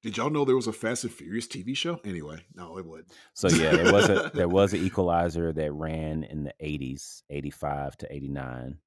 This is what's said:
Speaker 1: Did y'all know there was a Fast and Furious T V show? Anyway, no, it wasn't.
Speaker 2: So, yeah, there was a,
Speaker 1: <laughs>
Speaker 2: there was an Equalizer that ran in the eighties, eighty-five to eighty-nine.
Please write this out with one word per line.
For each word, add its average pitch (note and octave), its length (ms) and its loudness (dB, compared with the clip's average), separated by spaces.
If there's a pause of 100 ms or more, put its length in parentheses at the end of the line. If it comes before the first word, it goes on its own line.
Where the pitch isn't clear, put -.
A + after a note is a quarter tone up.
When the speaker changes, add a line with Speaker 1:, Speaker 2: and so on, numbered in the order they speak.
Speaker 1:
Did A2 160 -6
y'all A#2+ 120 0
know D3+ 140 2
there C3 140 6
was A#2 100 0
a A2 60 -2
Fast A#2 320 -4
and A2+ 80 -6
Furious G#2+ 340 -8
T C3 140 -10
V A#2 120 -6
show? E3 300 -4
Anyway, D#2+ 400 -8 (100)
no, F2+ 240 -14
it F#2 80 -10
wasn't. E2 280 -18 (200)
Speaker 2:
So, - 140 0
yeah, E2 240 6
there D#2+ 220 6
was G2+ 160 8
a, D#2+ 220 2
Speaker 1:
<laughs> - 20 -16
Speaker 2:
there F2 160 2
was G2 240 6
an E2+ 120 0
Equalizer E2+ 680 0
that D2+ 180 -2
ran D#2 520 -4
in D2+ 200 -8
the C#2+ 160 -8
eighties, C#2+ 720 -8
eighty-five C#2+ 720 -6
to - 140 -12
eighty-nine. C2+ 720 -8